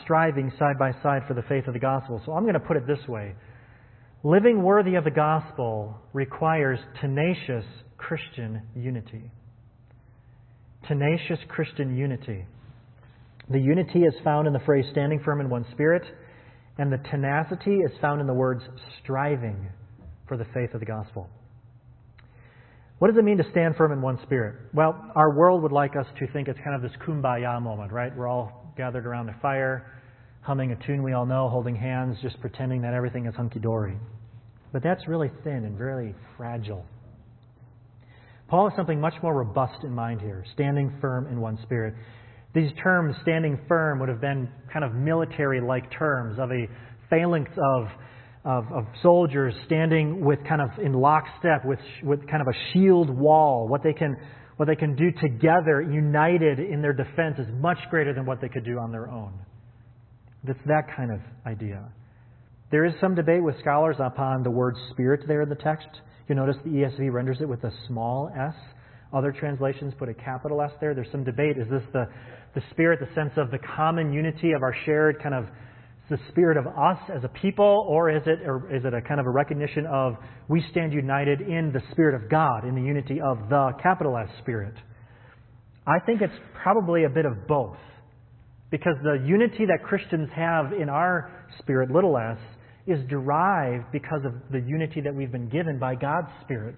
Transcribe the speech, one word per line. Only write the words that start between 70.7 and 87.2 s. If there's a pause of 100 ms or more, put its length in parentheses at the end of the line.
there.
There's
some
debate.
Is
this (100)
the, (480)
the (100)
spirit,
the
sense
of
the
common
unity
of
our (120)
shared
kind
of (640)
the (120)
spirit
of
us (180)
as
a
people,
or
is
it,
or
is
it
a
kind
of
a
recognition
of (320)
we (100)
stand
united
in
the (100)
Spirit
of
God,
in
the
unity
of
the (120)
capital
S (100)
Spirit? (1120)
I
think
it's (280)
probably
a
bit